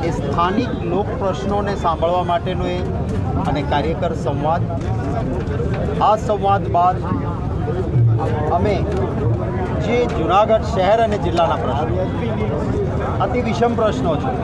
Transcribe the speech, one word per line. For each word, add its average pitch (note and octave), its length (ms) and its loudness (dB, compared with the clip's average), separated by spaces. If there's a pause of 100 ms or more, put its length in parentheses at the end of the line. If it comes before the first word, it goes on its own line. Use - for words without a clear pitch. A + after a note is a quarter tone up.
એ - 40 0
સ્થાનિક G3 600 0 (180)
લોક G3 160 0 (140)
પ્રશ્નોને G3+ 560 -2
સાંભળવા F3 500 0
માટેનો F3+ 460 -2
એ - 20 -2 (720)
અને D3 160 0 (100)
કાર્યકર D#3 400 0 (140)
સંવાદ. D#3+ 360 0 (1400)
આ F#3 100 4 (140)
સંવાદ G3 500 0
બાદ F3+ 220 4 (1600)
અમે G3 180 2 (1040)
જે A#3 160 0 (140)
જૂનાગઢ G#3+ 580 2
શહેર F#3+ 360 4
અને G#3 140 0
જિલ્લાના E3 440 0
પ્રશ્નો, - 420 0 (1120)
અતિ A3+ 280 0
વિષમ A#3 320 2
પ્રશ્નો A3+ 340 2 (100)
છે - 100 -2 (100)